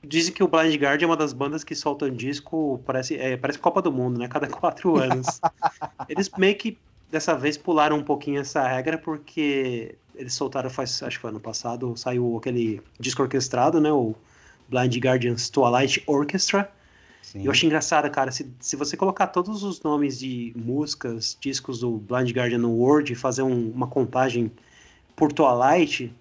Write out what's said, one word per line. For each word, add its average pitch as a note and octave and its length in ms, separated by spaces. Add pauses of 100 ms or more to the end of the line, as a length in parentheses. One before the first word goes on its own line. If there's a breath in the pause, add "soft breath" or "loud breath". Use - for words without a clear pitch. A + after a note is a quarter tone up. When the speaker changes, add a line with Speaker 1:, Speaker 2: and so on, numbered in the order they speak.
Speaker 1:
dizem E3 300
que G3+ 100
o F#3 60
Blind D#3+ 320
Guardian D3 260
é E3 40
uma E3 60
das D3 180
bandas C#3+ 280
que - 120
soltam C#3+ 340
disco, C#3 800
parece, C3 300
é, B2+ 200
parece C3 220
Copa F#3 240
do E3+ 100
Mundo, B2 260
né? A#2+ 80
Cada C#3+ 220
quatro E3+ 480
anos. C3 440 (340)
Speaker 2:
<laughs> - 340
Speaker 1:
Eles F#3 300
meio F#3+ 180
que, G#3+ 220 (320)
dessa D#3 260
vez, D3 220
pularam D3+ 400
um C#3+ 40
pouquinho C#3+ 380
essa C3+ 260
regra, C3 300
porque C#3+ 1000 (200)
eles B2 200
soltaram, C3 360
faz, - 320
acho B2+ 160
que - 20
foi A#2 100
ano G#2+ 100
passado, A#2+ 560
saiu B2 420
aquele A#2 420 (180)
disco C3 240
orquestrado, C3 600
né? D3+ 100
O A#2 220 (540 soft breath)
Blind B2 280
Guardian's B2 540
Twilight C3 560
Orchestra. E3+ 640 (520 loud breath)
Speaker 2:
Sim. - 180
Speaker 1:
E G#2 60
eu C#3 40
acho E3 160
engraçado, D3+ 440
cara, C3+ 200
se, C3 180 (120)
se - 160
você D3 200
colocar F#3+ 300
todos F#3+ 380
os F#3+ 180
nomes D3 360
de B2 380
músicas, A#2+ 840
discos C3+ 400
do A#2+ 180
Blind B2 320
Guardian A#2+ 280
no A#2+ 140
Word C3+ 400
e A#2+ 40
fazer B2+ 260
um, A#2+ 280
uma B2 180
contagem A#2+ 600 (640 soft breath)
por D3+ 180
Twilight C3+ 880